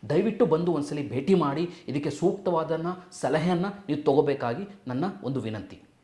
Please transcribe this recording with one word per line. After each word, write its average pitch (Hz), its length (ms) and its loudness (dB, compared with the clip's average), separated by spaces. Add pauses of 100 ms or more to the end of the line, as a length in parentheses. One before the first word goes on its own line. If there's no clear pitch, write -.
ದಯವಿಟ್ಟು 214 360 4
ಬಂದು 170 280 2
ಒಂದ್ಸಲಿ 147 360 -2
ಭೇಟಿ 143 260 4
ಮಾಡಿ, 160 340 0 (180)
ಇದಕ್ಕೆ 147 220 -2
ಸೂಕ್ತವಾದನ್ನ 165 760 0 (240)
ಸಲಹೆಯನ್ನು 170 580 0 (180)
ನೀವು 147 160 -2
ತಗೋಬೇಕಾಗಿ 139 640 2 (200)
ನನ್ನ 127 180 -2 (180)
ಒಂದು 131 160 -4
ವಿನಂತಿ. 104 420 -10 (220)